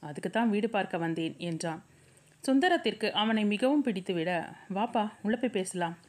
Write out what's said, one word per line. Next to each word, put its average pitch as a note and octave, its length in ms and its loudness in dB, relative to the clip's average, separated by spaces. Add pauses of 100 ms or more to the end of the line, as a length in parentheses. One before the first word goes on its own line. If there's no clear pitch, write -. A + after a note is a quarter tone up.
அதுக்கு D#3 300 -6
தான் A3+ 200 2
வீடு G#3 200 0
பார்க்க F#3+ 280 0
வந்தேன்" E3 400 -2
என்றான். E3 440 -6 (640)
சுந்தரத்திற்கு C4+ 640 2
அவனை A3 340 2
மிகவும் B3+ 400 2
பிடித்துவிட, F3+ 680 -2 (220)
"வாப்பா, G#3+ 360 0 (120)
உள்ள G#3+ 140 2
போய் A#3 140 0
பேசலாம்" F3+ 460 -2 (120)